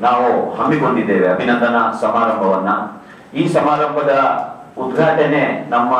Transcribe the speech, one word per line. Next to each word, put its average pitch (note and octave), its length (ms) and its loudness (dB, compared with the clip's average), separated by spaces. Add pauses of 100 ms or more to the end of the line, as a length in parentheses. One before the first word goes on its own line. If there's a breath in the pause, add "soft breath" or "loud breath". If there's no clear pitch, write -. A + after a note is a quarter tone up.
ನಾವು - 540 2
ಹಮ್ಮಿಕೊಂಡಿದ್ದೇವೆ A2+ 720 0
ಅಭಿನಂದನಾ A#2 760 0
ಸಮಾರಂಭವನ್ನ. G2 680 0 (680 loud breath)
ಈ E3 100 2
ಸಮಾರಂಭದ D3 720 0 (580)
ಉದ್ಘಾಟನೆ D3 920 0
ನಮ್ಮ A#2+ 300 0